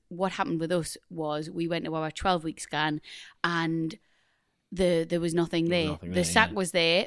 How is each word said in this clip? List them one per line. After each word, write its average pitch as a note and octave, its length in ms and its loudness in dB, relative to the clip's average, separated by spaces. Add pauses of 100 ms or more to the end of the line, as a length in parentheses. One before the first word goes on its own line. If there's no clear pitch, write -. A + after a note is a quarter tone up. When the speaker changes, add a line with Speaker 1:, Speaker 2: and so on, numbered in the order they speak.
Speaker 1:
what F#3 240 -2
happened E3+ 260 -2
with E3 120 -2
us E3+ 260 -2 (120)
was D#3 400 -4
we E3+ 180 -4
went E3 180 -2
to D#3+ 100 -4
our D#3+ 160 -4
twelve-week E3 480 -2
scan, D3+ 420 -2 (420)
and E3 540 0 (760)
the, F3 360 2
there E3+ 120 0
was E3 140 0
nothing E3+ 360 2
Speaker 2:
There F3 100 2
was E3 60 2
Speaker 1:
there. D3+ 60 0
Speaker 2:
nothing F3 180 -8
Speaker 1:
The F3+ 60 -2
Speaker 2:
there, F3+ 80 4
Speaker 1:
sac G3 260 4
Speaker 2:
yeah. G#3+ 60 -6
Speaker 1:
was F#3 160 0
there, E3+ 360 4